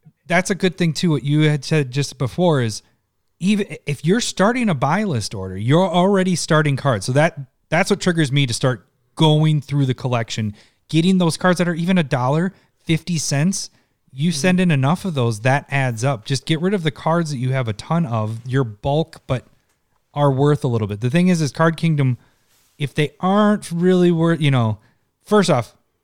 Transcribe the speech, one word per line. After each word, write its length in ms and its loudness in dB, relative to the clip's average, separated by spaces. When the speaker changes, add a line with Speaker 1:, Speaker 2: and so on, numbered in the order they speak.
Speaker 1:
that's 240 0
a 40 0
good 240 -2
thing 140 0
too. 180 -2
What 120 0
you 200 0
had 220 0
said 260 -2
just 280 -6
before 440 0
is, 200 -4
even 280 0
if 200 -6
you're 160 2
starting 480 0
a 60 0
buy 300 0
list 300 -4
order, 220 -10
you're 300 2
already 500 2
starting 400 0
cards. 300 -2
So 60 -4
that, 260 2
that's 220 0
what 100 0
triggers 320 0
me 140 2
to 80 -4
start 320 -2
going 460 4
through 260 -2
the 80 -2
collection, 600 -4
getting 300 2
those 180 0
cards 220 2
that 100 0
are 60 -2
even 240 0
a 40 2
dollar, 520 -2
fifty 340 -2
cents. 520 -2
You 180 -2
Speaker 2:
Mm-hmm. 80 -4
Speaker 1:
send 220 2
in 100 2
enough 340 0
of 100 -4
those, 260 -2
that 280 0
adds 340 -2
up. 220 -2
Just 220 -6
get 160 0
rid 100 0
of 100 -2
the 80 0
cards 400 -2
that 60 -4
you 160 -4
have 160 -2
a 60 -4
ton 320 -2
of, 400 -4
your 180 0
bulk, 600 -4
but 200 -4
are 180 2
worth 320 2
a 40 -2
little 200 -2
bit. 140 -8
The 80 0
thing 180 2
is, 140 2
is 100 -2
Card 240 0
Kingdom, 400 0
if 160 -6
they 260 -2
aren't 500 2
really 400 4
worth, 300 2
you 100 2
know, 280 0
first 280 2
off, 260 0